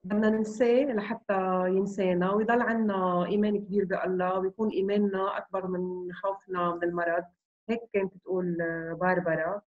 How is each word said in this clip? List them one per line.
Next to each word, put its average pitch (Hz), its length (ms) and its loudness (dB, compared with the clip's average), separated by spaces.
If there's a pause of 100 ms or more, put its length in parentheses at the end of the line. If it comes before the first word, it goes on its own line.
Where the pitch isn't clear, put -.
بدنا 208 260 4
ننساه 233 540 2
لحتى 202 840 -2
ينسانا، 190 640 2
ويضل 220 280 2
عنا 196 640 2
إيمان 208 320 2
كبير 202 260 0
بالله، 180 540 0
ويكون 190 300 -2
إيماننا 196 720 0
أكبر 190 280 -6
من 180 460 -4
خوفنا 180 640 -4
من 170 100 -4
المرض. 170 400 0 (440)
هيك 233 120 -2 (120)
كانت 196 200 -2 (120)
تقول، 180 360 -2
آه، 165 400 -4
باربرا. 175 680 0